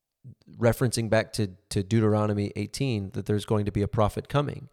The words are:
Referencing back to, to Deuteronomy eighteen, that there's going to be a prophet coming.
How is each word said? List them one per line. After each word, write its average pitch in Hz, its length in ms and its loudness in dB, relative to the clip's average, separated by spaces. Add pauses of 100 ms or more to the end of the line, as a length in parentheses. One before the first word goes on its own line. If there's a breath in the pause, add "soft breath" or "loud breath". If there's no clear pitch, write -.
(580)
Referencing 113 520 2
back 110 240 2
to, 107 140 -2 (220)
to 101 140 0
Deuteronomy 107 760 2
eighteen, 104 540 -4
that 101 160 -6
there's 104 180 0
going 104 180 0
to 101 80 -2
be 104 100 -2
a 101 60 0
prophet - 400 0
coming. 139 460 -2